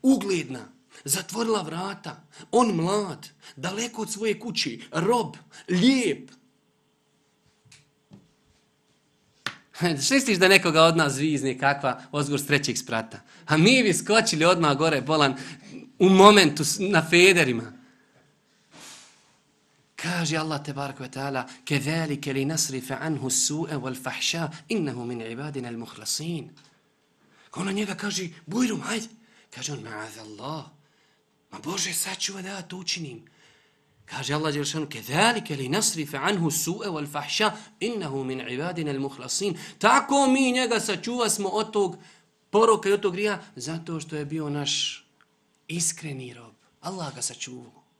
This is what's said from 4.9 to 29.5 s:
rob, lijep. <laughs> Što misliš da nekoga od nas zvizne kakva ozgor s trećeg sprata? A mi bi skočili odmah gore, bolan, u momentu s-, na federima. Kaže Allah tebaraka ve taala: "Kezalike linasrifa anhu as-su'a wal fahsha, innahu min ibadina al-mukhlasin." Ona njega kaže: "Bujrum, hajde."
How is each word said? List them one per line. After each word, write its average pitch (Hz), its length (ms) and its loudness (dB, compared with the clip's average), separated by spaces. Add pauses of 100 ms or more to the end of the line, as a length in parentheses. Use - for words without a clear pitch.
rob, 190 440 0 (320)
lijep. 214 640 2 (3500)
<laughs> 160 300 0
Što 269 100 2
misliš 226 240 4
da 185 100 6
nekoga 170 340 6
od 165 140 6
nas 147 160 2
zvizne 135 460 -2
kakva 139 440 -2 (100)
ozgor 147 280 -2
s - 60 -8
trećeg 131 320 0
sprata? 113 420 -6 (260)
A 151 100 2
mi 233 260 6
bi 196 120 2
skočili 202 500 2
odmah 165 320 4
gore, 151 240 2
bolan, 139 340 2 (640)
u 185 100 8
momentu 190 560 10
s-, - 140 -2
na 190 320 2
federima. 170 640 6 (2250)
Kaže 165 400 -2
Allah 156 240 -2
tebaraka 139 420 -10
ve 127 80 -12
taala: 135 360 -6 (180)
"Kezalike 147 680 -2
linasrifa 135 680 -2
anhu 143 260 -4
as-su'a 151 540 -2
wal 127 160 -6
fahsha, 156 540 -4 (180)
innahu 139 360 -4
min 120 160 -6
ibadina 123 480 -10
al-mukhlasin." 117 800 -8 (1040)
Ona 190 180 -6
njega 196 220 -4
kaže: 190 340 -6 (180)
"Bujrum, 214 340 -2
hajde." 214 280 -6 (460)